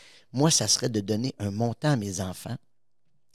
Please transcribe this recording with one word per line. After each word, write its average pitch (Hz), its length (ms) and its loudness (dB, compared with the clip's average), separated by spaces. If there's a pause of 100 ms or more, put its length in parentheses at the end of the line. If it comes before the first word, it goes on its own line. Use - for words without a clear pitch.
(320)
moi, 143 180 4
ça 107 180 2
serait - 200 2
de 110 120 0
donner 110 380 -2
un 104 120 -2
montant 117 400 0
à 143 60 4
mes 101 240 -4
enfants 98 360 -8 (800)